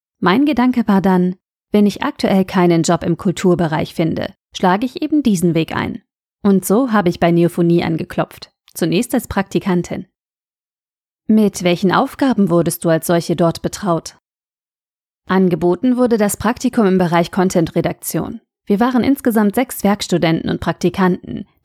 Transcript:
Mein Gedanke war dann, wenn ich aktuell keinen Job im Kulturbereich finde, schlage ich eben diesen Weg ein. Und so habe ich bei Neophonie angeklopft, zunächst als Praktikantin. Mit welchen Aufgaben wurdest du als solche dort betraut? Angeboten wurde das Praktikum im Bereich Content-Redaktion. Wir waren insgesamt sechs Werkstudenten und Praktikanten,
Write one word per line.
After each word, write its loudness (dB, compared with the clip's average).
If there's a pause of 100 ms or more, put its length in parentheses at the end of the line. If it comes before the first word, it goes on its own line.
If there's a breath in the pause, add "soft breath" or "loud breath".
(200)
Mein 2
Gedanke 0
war 4
dann, 2 (340)
wenn 4
ich -2
aktuell 0
keinen 2
Job 0
im -2
Kulturbereich -2
finde, -4 (200)
schlage 0
ich -8
eben -2
diesen 0
Weg -2
ein. -6 (400)
Und 2
so 0
habe 2
ich -2
bei 2
Neophonie 2
angeklopft, -6 (220)
zunächst -2
als -2
Praktikantin. -4 (1200)
Mit 2
welchen 0
Aufgaben 0
wurdest 0
du 2
als 0
solche 0
dort 0
betraut? -6 (1080)
Angeboten 2
wurde 2
das 0
Praktikum -2
im 4
Bereich 2
Content-Redaktion. -2 (240)
Wir 0
waren 2
insgesamt 0
sechs -4
Werkstudenten 0
und -4
Praktikanten, -2 (180)